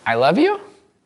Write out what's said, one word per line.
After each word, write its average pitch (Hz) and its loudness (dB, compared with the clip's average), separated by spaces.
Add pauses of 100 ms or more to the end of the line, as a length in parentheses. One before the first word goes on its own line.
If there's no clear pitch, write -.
I 117 -2
love 135 2
you? 392 0 (460)